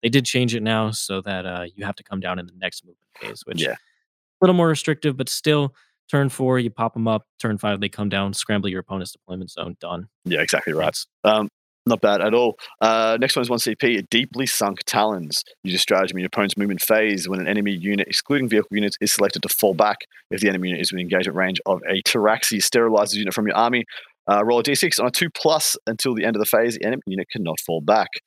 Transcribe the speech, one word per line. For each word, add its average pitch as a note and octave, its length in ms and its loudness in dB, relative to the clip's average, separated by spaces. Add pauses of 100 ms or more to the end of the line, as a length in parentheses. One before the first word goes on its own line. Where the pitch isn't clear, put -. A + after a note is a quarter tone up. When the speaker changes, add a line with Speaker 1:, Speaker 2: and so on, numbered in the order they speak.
Speaker 1:
They A#2 80 0
did B2+ 160 4
change B2 300 0
it A2 80 -4
now A2 280 0
so G2 300 -6
that, F#2+ 240 -6
uh, F2+ 200 -8 (100)
you G2+ 100 -12
have G2+ 120 -8
to - 60 -20
come G2 160 -8
down F2+ 200 -6
in F2 80 -12
the F2 100 -20
next F#2 260 -10
movement F2+ 140 -20 (240)
phase, G#1+ 240 -14
which E2 160 -8
Speaker 2:
Yeah. C#2 120 -2
Speaker 1:
a - 40 -10 (640)
little F#3 140 6
more E3+ 120 4
restrictive, D3 500 0
but C3 120 -4
still, D3 460 0 (340)
turn C#3 200 2
four, B2+ 280 0
you A#2 140 0
pop A2+ 240 -2
'em A2+ 120 0
up, A2 200 0 (100)
turn G#2+ 220 -2
five, G2+ 200 -2
they G2+ 100 -2
come G2+ 200 -4
down, G2 240 -2
scramble G2+ 360 -2
your F#2 100 -4
opponent's F#2+ 320 -8
deployment F#2 400 -14
zone, F2+ 280 -10
done. F2 280 -10 (180)
Speaker 2:
Yeah, D#2+ 160 0
exactly - 320 0
right. D#2 120 0
Speaker 1:
Thanks. - 200 -4 (180)
Speaker 2:
Um, G#2+ 260 4 (360)
not A#2 160 2
bad G2+ 200 4
at G#2+ 120 2
all. A#2+ 240 2 (240)
Uh, A2+ 380 4
next C3 180 2
one C#3 40 0
is A#2 80 -2
one A#2+ 100 0
C A2 160 -2
P, A#2+ 340 2
Deeply B2 360 0
Sunk G2+ 400 -2
Talons. G#2 580 -2 (200)
Use F#2 120 -4
a - 20 0
stratagem F#2 400 0
in F2+ 40 -4
your F2+ 60 -4
opponent's G2+ 300 -2
movement G2 240 -2
phase G#2+ 480 2
when F#2+ 100 -2
an E2+ 80 -4
enemy G2+ 240 0
unit, G2 380 -2
excluding C3+ 400 0
vehicle - 220 4
units, G#2 300 -2
is G#2 120 0
selected - 300 0
to G2+ 60 -6
fall - 240 2
back G#2 260 2 (300)
if G2+ 120 -4
the G#2 80 4
enemy F#2 200 0
unit E2 120 -4
is F2+ 100 -2
within F2+ 120 -6
engagement F#2 340 0
range F#2 280 0
of F#2+ 240 0
a F#2+ 140 0
Taraxi A2 560 2
sterilizes G#2+ 560 4
unit G#2 180 -4
from G#2+ 140 0
your - 80 0
army. A#2+ 300 2 (440)
Uh, G#2 160 4
roll A#2+ 140 4
a A2+ 40 0
D C#3+ 120 0
six D#3+ 240 0
on A#2+ 80 2
a A#2+ 40 0
two E3+ 180 -2
plus - 480 0 (100)
until A#2 260 -2
the A2 120 -2
end A2+ 100 0
of G#2 60 0
the G#2 40 2
phase. A#2 320 2
The - 80 -6
enemy B2 220 -2
unit F#2+ 220 -6
cannot E2 320 -6
fall E2 200 -4
back. G2+ 280 2 (180)